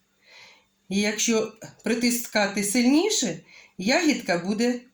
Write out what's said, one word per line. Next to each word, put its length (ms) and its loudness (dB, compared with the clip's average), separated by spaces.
І 120 0
якщо 520 0
притискати 800 -2
сильніше, 760 2
ягідка 600 0
буде 420 -2